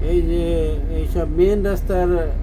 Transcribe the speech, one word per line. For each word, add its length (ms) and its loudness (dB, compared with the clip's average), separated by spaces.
এই 100 4
যে 220 0
এইসব 280 -2
মেইন 280 4
রাস্তার 440 0